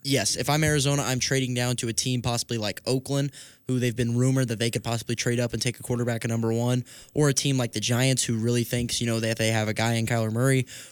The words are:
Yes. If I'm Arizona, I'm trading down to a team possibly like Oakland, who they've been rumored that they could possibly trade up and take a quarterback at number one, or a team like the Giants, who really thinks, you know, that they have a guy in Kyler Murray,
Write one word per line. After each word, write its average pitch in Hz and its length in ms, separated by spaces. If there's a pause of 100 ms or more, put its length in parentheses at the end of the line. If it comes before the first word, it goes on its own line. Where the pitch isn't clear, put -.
Yes. 131 340
If - 120
I'm 156 140
Arizona, 143 380
I'm 123 180
trading 131 340
down 123 240
to 117 120
a 113 40
team 127 280
possibly 117 360
like 104 280
Oakland, 139 480 (340)
who 127 120
they've 120 140
been 117 220
rumored 131 320
that 113 120
they 117 120
could - 140
possibly 117 320
trade 120 200
up 120 140
and 110 100
take - 200
a - 20
quarterback 120 400
at 117 60
number 113 240
one, 123 320 (280)
or 147 140
a 139 60
team 135 240
like 120 160
the 107 80
Giants, 123 420
who 117 140
really 120 260
thinks, 120 380
you 117 60
know, 113 120
that 113 180
they 110 120
have 110 180
a 107 60
guy 113 220
in 113 100
Kyler 113 260
Murray, 127 340 (260)